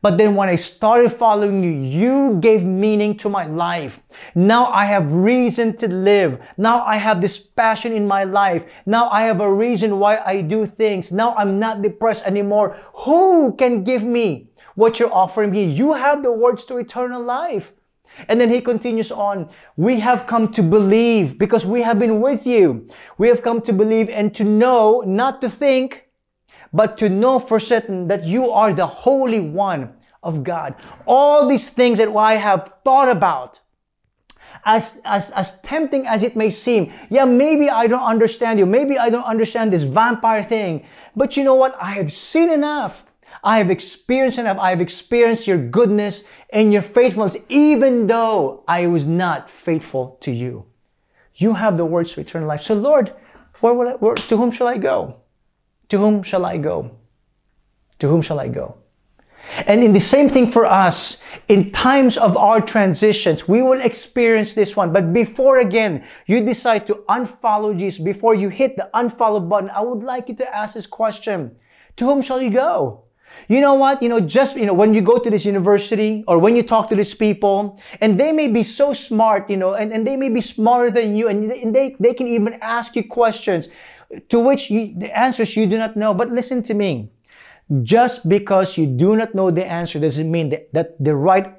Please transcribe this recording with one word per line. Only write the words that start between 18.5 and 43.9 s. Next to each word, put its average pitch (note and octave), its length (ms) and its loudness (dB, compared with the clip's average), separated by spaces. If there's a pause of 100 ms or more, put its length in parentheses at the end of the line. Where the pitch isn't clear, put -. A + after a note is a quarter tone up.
he A#3+ 100 2
continues A3+ 500 -4
on, G3 380 -6 (300)
We A3 220 2
have A#3+ 260 0
come A3 260 0
to A3 100 0
believe G3+ 760 2
because G#3+ 260 0
we A3 160 -2
have A#3 180 0
been A3 220 0
with B3+ 260 -2
you. F3 400 2 (300)
We G#3+ 120 2
have A#3+ 140 2
come A#3 200 -2
to A#3 100 -4
believe A3 380 0
and G#3+ 240 -4
to A3+ 100 -4
know, A3 640 4
not B3+ 340 -2
to B3+ 80 -4
think, C4 640 -2 (600)
but G#3+ 260 0
to A3 100 0
know A#3 300 2
for A3+ 220 -2
certain G#3+ 480 -4
that F#3 160 -2
you A#3+ 260 -2
are G#3+ 220 2
the E3+ 140 -2
Holy B3 540 0
One D#3+ 540 -6 (280)
of D#3 220 -6
God. D#3 300 -8 (320)
All C#4+ 400 4
these C4 220 0
things A#3+ 300 2
that A3 100 4
I G#3+ 260 2
have G3+ 400 -2 (100)
thought C4+ 240 4
about, D#3+ 520 -2 (1040)
as, - 400 0
as, G3+ 280 -4
as - 280 -8
tempting C#4+ 460 -4
as A3 160 0
it A#3 140 -2
may A3 120 0
seem, G#3+ 440 -2 (180)
yeah, C4+ 140 4
maybe C#4+ 440 4
I A#3 180 0
don't B3 180 0
understand A3+ 540 0
you. F#3+ 80 4
Maybe C4+ 300 0
I A#3 140 2
don't A#3+ 140 -2
understand A3 480 -2
this E3+ 100 0
vampire A3 640 0
thing. G3 400 -6 (320)
But C4 200 -2
you C#4 80 0
know C4+ 120 4
what? C4 240 2
I F#3+ 120 -10
have F#3+ 200 -6
seen E4 380 0
enough. D4 540 -4 (400)
I A3 140 4
have F#3+ 120 2
experienced B3 680 -2